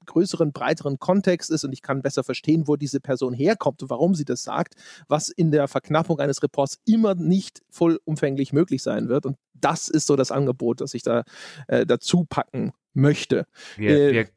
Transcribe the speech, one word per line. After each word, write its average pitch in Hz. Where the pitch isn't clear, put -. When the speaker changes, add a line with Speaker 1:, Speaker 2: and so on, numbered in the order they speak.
Speaker 1:
größeren, 160
breiteren 139
Kontext 185
ist 156
und 135
ich -
kann 135
besser 139
verstehen, 151
wo 147
diese 139
Person 127
herkommt 151
und 131
warum 151
sie 151
das 127
sagt, 127
was 151
in 160
der 143
Verknappung 151
eines 139
Reports -
immer 220
nicht 175
vollumfänglich 147
möglich 147
sein 117
wird.“ 135
Und 143
das -
ist 156
so 143
das 135
Angebot, 127
das -
ich 120
da, 117
äh, 120
dazu -
packen -
möchte. -
Speaker 2:
Wir, 107
Speaker 1:
Äh, 143
Speaker 2:
wir 113